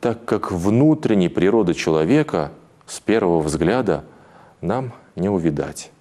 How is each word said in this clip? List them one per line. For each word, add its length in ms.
так 240
как 260
внутренней 760
природы 440
человека 760
с 140
первого 400
взгляда 640
нам 320
не 140
увидать. 600